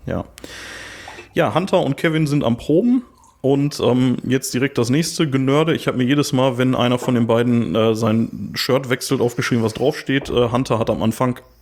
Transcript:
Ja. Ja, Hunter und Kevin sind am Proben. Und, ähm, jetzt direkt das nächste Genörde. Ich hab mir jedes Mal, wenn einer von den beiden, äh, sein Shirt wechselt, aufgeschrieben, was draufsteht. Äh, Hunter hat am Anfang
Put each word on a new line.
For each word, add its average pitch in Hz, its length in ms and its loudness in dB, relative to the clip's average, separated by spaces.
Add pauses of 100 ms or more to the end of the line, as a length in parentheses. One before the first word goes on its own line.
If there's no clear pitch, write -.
Ja. 87 180 -4 (1120)
Ja, 147 200 0
Hunter 180 280 2
und 139 160 0
Kevin 160 280 0
sind 143 200 0
am 117 100 2
Proben. 233 480 2 (380)
Und, 139 420 0
ähm, 123 320 2 (100)
jetzt 127 280 -2
direkt 131 240 -2
das 120 120 2
nächste 160 400 0
Genörde. 135 460 2
Ich 127 140 -4
hab 120 80 -2
mir 127 80 2
jedes 143 260 2
Mal, 131 260 2
wenn 127 160 2
einer 123 260 2
von 127 160 0
den 117 120 2
beiden, 117 480 2
äh, 110 200 2
sein 110 580 -2
Shirt 127 360 -2
wechselt, 131 300 -2
aufgeschrieben, 120 420 0
was 110 120 0
draufsteht. 135 560 -2
Äh, 120 220 -2
Hunter 120 280 0
hat 113 100 0
am 107 140 -2
Anfang 120 340 0 (240)